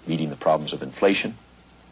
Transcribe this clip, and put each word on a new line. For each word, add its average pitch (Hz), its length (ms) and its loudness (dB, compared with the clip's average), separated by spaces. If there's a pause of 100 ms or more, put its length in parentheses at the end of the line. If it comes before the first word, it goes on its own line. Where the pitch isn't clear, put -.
meeting 80 240 -2
the 71 60 -8
problems 76 380 0
of 71 100 -8
inflation, - 540 0 (540)